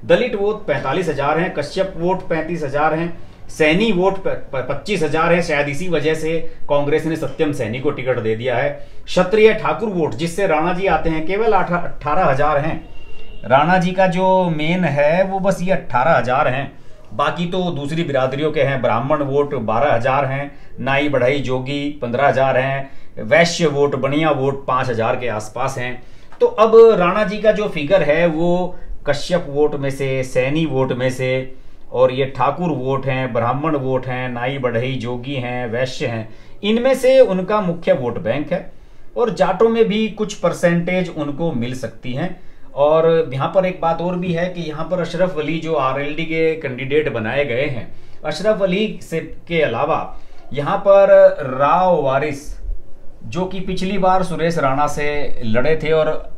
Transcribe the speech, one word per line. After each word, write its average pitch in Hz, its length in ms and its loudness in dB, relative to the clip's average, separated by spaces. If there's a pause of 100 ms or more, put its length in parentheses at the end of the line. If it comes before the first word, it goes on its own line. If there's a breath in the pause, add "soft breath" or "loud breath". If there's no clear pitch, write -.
दलित 226 300 2
वोट 202 320 -2
पैंतालीस 143 420 -2
हजार 143 300 -2
हैं, 180 160 -2
कश्यप 151 420 -4
वोट 175 320 -2
पैंतीस 160 340 -4
हजार 147 320 0
हैं, 175 240 -4 (300 loud breath)
सैनी 180 440 2
वोट 190 260 2
प-, - 100 -2
प-, - 420 -4
पच्चीस 180 320 -2
हजार 165 300 2
हैं। 175 100 2
शायद 147 260 0
इसी 160 200 -2
वजह 156 260 2
से 156 240 -2 (300 loud breath)
कांग्रेस 147 360 2
ने 160 120 -2
सत्यम 147 360 -2
सैनी 123 280 -4
को 147 100 0
टिकट 127 280 -2
दे 110 180 0
दिया 120 200 -2
है। - 320 -2 (160 loud breath)
क्षत्रिय 214 500 4
ठाकुर 165 340 -2
वोट, 170 260 -2
जिससे 170 320 -2
राणा 170 260 2
जी 185 140 -2
आते 165 240 2
हैं, 160 160 -2
केवल 208 280 2
आठ-, 175 180 2
अठारह 170 520 0
हजार 151 340 2
हैं। - 300 -4 (560 loud breath)
राणा 147 340 4
जी 180 140 0
का 190 140 4
जो 185 440 2
main 165 340 0
है 147 400 2
वो 190 160 -2
बस 190 220 0
ये 175 100 0
अठारह 139 400 2
हजार 131 360 2
हैं, 127 340 -6 (320 loud breath)
बाकी 156 320 -2
तो 180 240 -2
दूसरी 143 320 -4
बिरादरियों 139 500 -2
के 147 100 0
हैं। 135 200 0
ब्राह्मण 147 400 0
वोट 143 320 0
बारह 120 400 0
हजार 135 300 2
हैं, 139 280 -6 (280 loud breath)
नाई 139 280 0
बढ़ई 131 300 2
जोगी 131 640 -4
पन्द्रह 120 260 2
हजार 131 280 2
हैं, 135 340 -2 (280 loud breath)
वैश्य 156 480 2
वोट, 143 280 2
बनिया 143 360 0
वोट 135 360 -2
पाँच 127 220 0
हजार 117 280 0
के 120 120 -4
आसपास 120 500 -6
हैं। 123 240 -8 (380 loud breath)
तो 240 60 4
अब 226 520 8
राणा 185 260 2
जी 202 140 -4
का 214 140 4
जो 202 160 -2
फिगर 151 340 2
है 156 240 2
वो 175 520 0 (280 loud breath)
कश्यप 165 420 -2
वोट 147 260 2
में 139 160 -2
से, 135 320 -2
सैनी 135 440 0
वोट 131 260 0
में 123 180 0
से 127 440 -2 (380 loud breath)
और 127 200 4
ये 131 120 0
ठाकुर 139 460 0
वोट 135 360 -2
हैं, 127 260 -2
ब्राह्मण 135 440 0
वोट 131 300 -2
हैं, 127 220 -4
नाई 127 300 -4
बढ़ई 123 360 -2
जोगी 123 400 -6
हैं, 123 360 -6
वैश्य 127 360 -4
हैं, 113 220 -6 (340 loud breath)
इनमें 240 320 2
से 262 260 6
उनका 196 400 4
मुख्य 180 320 0
वोट 120 260 -2
बैंक 131 340 -2
है। - 200 -6 (440 soft breath)
और 214 180 0
जाटों 185 340 4
में 226 160 4
भी 208 240 0
कुछ - 260 -6
percentage 175 840 0
उनको 151 360 -4
मिल 123 220 -4
सकती 120 380 -8
हैं। 165 400 -6 (220 loud breath)
और 156 580 4
यहाँ 139 220 -2
पर 190 120 4
एक 180 140 -4
बात 165 200 -2
और 180 160 -4
भी 175 160 -4
है 170 160 -2
कि 175 120 -8
यहाँ 156 300 -6
पर 180 100 -2
अशरफ 170 380 -2
अली 156 200 -4
जो 160 160 -4
आरएलडी 143 500 -2
के 160 320 0
candidate 135 560 -2
बनाए 117 320 -2
गए 127 220 -2
हैं, 123 280 -6 (300 loud breath)
अशरफ 185 380 0
अली 190 400 -2
से, 160 180 -6
के 160 420 -4
अलावा 139 560 -2 (340 loud breath)
यहाँ 147 260 -2
पर 196 580 8 (240)
राव 170 420 4
वारिस, 139 580 -2 (640)
जो 139 200 -4
कि 190 160 -6
पिछली 185 380 -2
बार 185 240 4
सुरेश 165 360 0
राणा 139 280 2
से 147 580 2
लड़े 123 380 4
थे 151 100 0
और 156 460 2